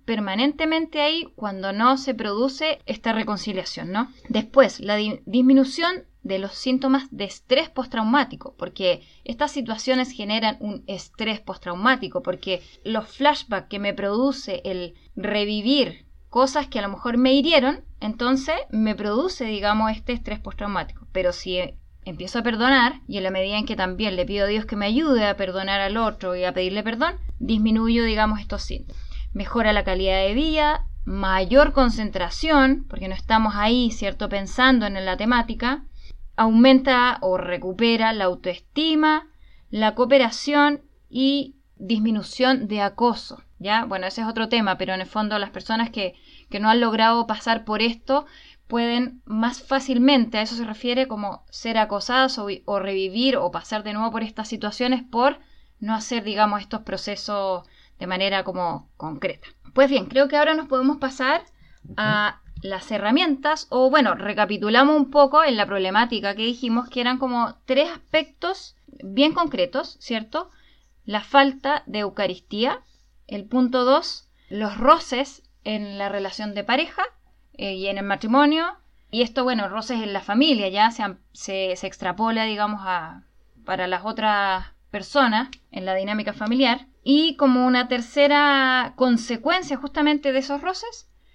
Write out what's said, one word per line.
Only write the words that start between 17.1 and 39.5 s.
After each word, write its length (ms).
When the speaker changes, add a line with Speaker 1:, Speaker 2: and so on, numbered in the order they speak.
Speaker 1:
me 160
hirieron, 500
entonces 560
me 260
produce, 500
digamos, 460
este 220
estrés 260
postraumático. 760
Pero 200
si 260
empiezo 360
a 40
perdonar, 640
y 100
en 60
la 80
medida 260
en 80
que 100
también 400
le 100
pido 200
a 40
Dios 160
que 120
me 80
ayude 400
a 100
perdonar 460
al 160
otro 400
y 80
a 80
pedirle 300
perdón, 320
disminuyo, 680
digamos, 340
estos 240
síntomas. 380
Mejora 400
la 100
calidad 420
de 80
vida, 540
mayor 680
concentración, 1160
porque 200
no 60
estamos 420
ahí, 340
¿cierto?, 380
pensando 560
en 80
la 120
temática, 680
aumenta 840
o 160
recupera 760
la 120
autoestima, 1040